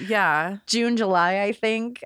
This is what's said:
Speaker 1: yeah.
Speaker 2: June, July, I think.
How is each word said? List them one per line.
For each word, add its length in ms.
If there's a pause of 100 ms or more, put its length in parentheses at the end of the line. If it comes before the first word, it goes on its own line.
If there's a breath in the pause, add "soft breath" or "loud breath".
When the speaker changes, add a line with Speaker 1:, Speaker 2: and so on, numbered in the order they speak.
Speaker 1:
yeah. 580
Speaker 2:
June, 320
July, 440
I 120
think. 520